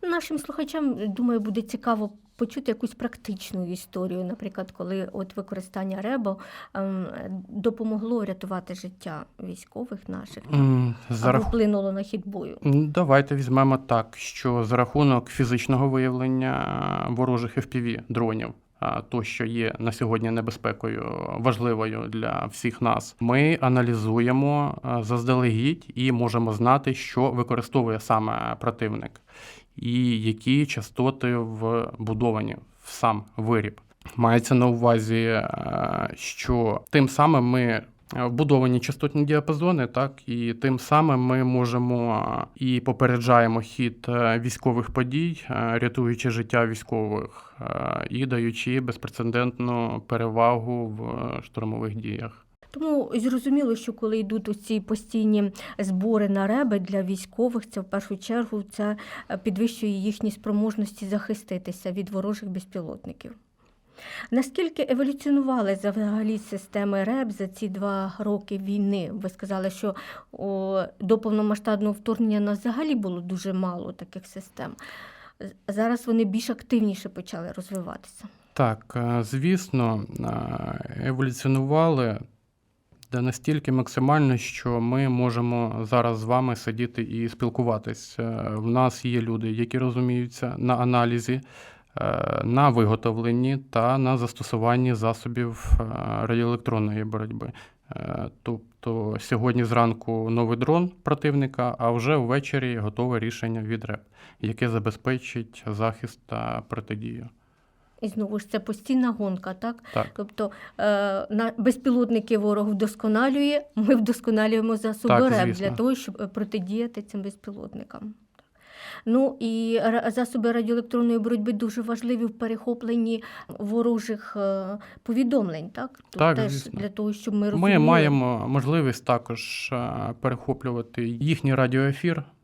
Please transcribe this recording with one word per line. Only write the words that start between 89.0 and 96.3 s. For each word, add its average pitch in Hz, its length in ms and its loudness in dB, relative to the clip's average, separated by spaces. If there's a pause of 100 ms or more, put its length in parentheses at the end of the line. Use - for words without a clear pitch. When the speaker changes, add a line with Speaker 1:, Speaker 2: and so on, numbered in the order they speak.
Speaker 2:
є 120 160 0
люди, 113 300 -2
які 117 260 -2
розуміються 123 800 -2
на 123 180 2
аналізі, 120 640 2 (600)
е, - 420 -2
на 131 260 4
виготовленні 117 880 2
та 123 400 2
на 131 200 2
застосуванні 120 760 2
засобів, 117 880 -2
е, 117 40 0 (440)
радіоелектронної 117 760 0